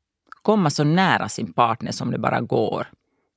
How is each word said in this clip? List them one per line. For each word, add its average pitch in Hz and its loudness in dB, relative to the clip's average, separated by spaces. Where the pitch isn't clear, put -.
komma 202 2
så 151 0
nära 151 2
sin - -8
partner 113 0
som 127 -6
det - -4
bara 120 0
går 117 -2